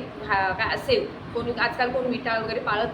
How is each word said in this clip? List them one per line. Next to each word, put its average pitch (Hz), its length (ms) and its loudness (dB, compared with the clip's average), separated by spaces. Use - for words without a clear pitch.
हा, 196 220 2
काय 156 260 0
असेल, 226 320 2
कोणी 233 260 -2
आजकाल 240 320 2
कोण 254 120 0
विटाळ 226 340 0
वगैरे 220 220 -2
पाळत 226 340 0